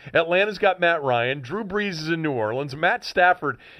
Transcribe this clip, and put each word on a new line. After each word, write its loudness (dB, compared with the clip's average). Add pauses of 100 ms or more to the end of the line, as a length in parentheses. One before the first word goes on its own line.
(140)
Atlanta's 2
got 2
Matt 2
Ryan. 0
Drew -6
Brees -2
is -8
in -2
New -2
Orleans. -4
Matt 0
Stafford, 2 (220)